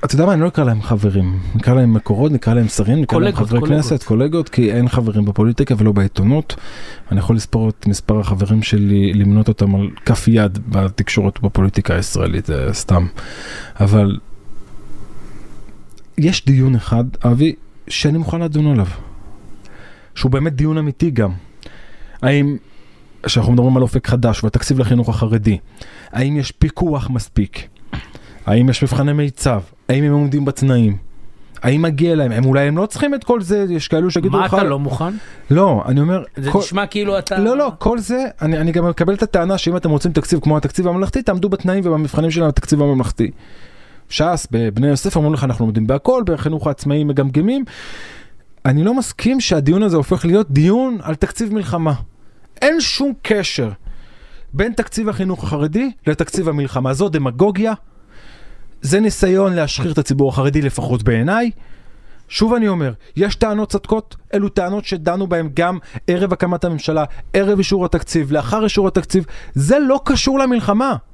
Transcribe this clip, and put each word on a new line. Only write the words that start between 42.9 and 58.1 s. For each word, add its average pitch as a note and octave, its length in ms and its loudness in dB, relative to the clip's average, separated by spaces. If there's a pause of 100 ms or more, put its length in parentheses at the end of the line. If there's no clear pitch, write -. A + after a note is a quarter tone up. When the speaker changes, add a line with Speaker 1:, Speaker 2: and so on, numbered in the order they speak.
Speaker 1:
ש"ס, D#3+ 420 -2
בבני A2+ 360 0
יוסף, D3 300 0
אומרים D3+ 180 2
לך, B2+ 100 -2
"אנחנו A#2+ 200 0
עומדים A2 220 0
בהכל, A#3 400 0
בחינוך D#3 400 -2
העצמאי C#3+ 380 0
מגמגמים." D3 600 0 (1000)
אני C#3+ 180 4
לא A3+ 100 2
מסכים C4 460 0
שהדיון E3+ 420 2
הזה F#3 140 2
הופך D#3 280 0
להיות F3 260 2
דיון G#3 520 2
על D#3+ 120 -4
תקציב G#3+ 400 -4
מלחמה. E3+ 380 -2 (720)
אין D#4 180 2
שום C#4 320 -2 (100)
קשר E3 480 -2 (840)
בין G#3 200 0
תקציב G#3+ 360 -2
החינוך F#3+ 360 -4
החרדי D#3 460 -2 (160)
לתקציב D#3+ 420 -2
המלחמה. C3+ 460 -2
זו F#3 140 0
דמגוגיה, F3 640 0 (1120)